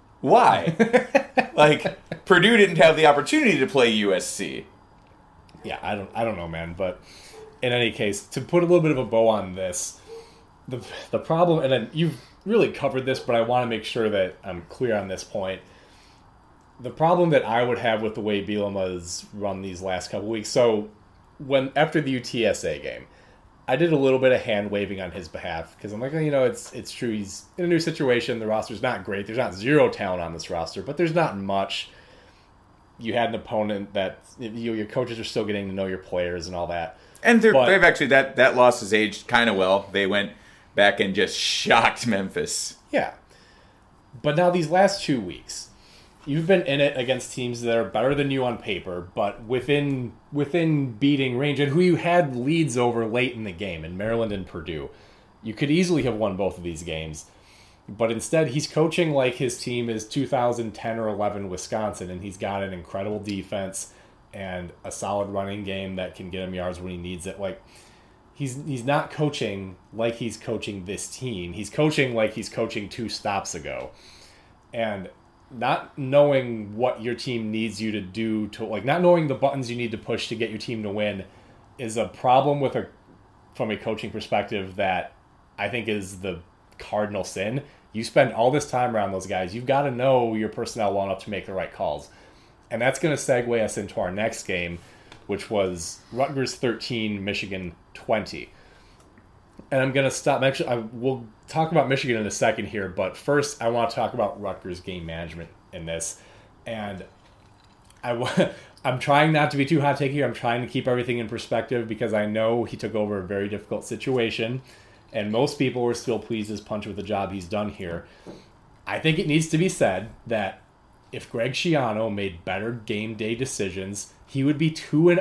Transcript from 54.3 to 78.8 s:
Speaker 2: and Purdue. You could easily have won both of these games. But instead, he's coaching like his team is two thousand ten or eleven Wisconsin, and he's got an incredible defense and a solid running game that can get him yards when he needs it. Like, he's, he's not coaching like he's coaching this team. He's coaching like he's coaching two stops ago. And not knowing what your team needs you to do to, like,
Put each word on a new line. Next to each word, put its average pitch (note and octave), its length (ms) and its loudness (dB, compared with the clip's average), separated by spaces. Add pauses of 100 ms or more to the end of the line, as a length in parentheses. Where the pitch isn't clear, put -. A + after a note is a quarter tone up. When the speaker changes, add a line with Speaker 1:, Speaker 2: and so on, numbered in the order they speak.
Speaker 2:
and F#2+ 140 -6
Purdue. D#2 440 -8 (520)
You A2 120 -8
could C#3+ 160 0
easily E3+ 340 2
have A#2+ 100 0
won G#2 220 -2
both F#2 200 -2
of F2+ 60 -14
these E2+ 220 -8
games. D#2+ 400 -8 (640)
But A2+ 240 0
instead, D#3 360 0
he's C#3+ 200 -2
coaching D#3+ 440 2
like B2+ 220 2
his B2 240 -2
team A#2+ 320 -4
is A2 160 -6
two C#3+ 180 -2
thousand A#2+ 480 0
ten A2+ 280 -6
or A2 80 -2
eleven G2+ 420 -2
Wisconsin, G2 600 -6
and F2+ 120 -10
he's G2 140 -10
got G2 260 -4
an F#2+ 100 -6
incredible G2 460 -6
defense G2 760 -6 (400)
and F#2 400 -8 (120)
a G2 80 -10
solid G2+ 380 -4
running G2 340 -6
game F#2+ 320 -6
that F#2 180 -6
can F#2 160 -12
get F#2 120 -6
him F#2 120 -6
yards F2+ 260 -6
when F#2 120 -8
he F2+ 40 -8
needs F2 300 -8
it. G2 140 -10
Like, F#2+ 200 -6 (720)
he's, C3 200 -6 (100)
he's C3 200 -6
not C#3+ 260 0
coaching G2+ 640 -2 (180)
like A2+ 220 0
he's A2+ 220 -8
coaching G#2 480 -6
this F#2 240 -8
team. F#2 460 -8
He's G2+ 160 -10
coaching D3+ 440 2
like A2 200 2
he's A2 140 -8
coaching A2 400 -4
two A2 200 -8
stops G2 480 -4
ago. C2+ 340 -10 (840)
And G#2+ 380 -4 (400)
not B2+ 480 -4
knowing B2+ 800 2
what A#2+ 260 0
your A#2 140 -4
team A#2 340 -4
needs A2 320 -2
you A2 100 -2
to G#2+ 80 -2
do G#2+ 480 -2
to, A2+ 160 -10
like, G#2 200 -4